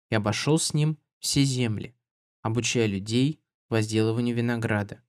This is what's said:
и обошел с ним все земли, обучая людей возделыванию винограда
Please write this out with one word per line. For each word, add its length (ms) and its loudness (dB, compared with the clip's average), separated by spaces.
и 60 0
обошел 420 0
с 160 -2
ним 240 0
все 240 0
земли, 540 -2
обучая 420 0
людей 560 0
возделыванию 720 0
винограда 720 -2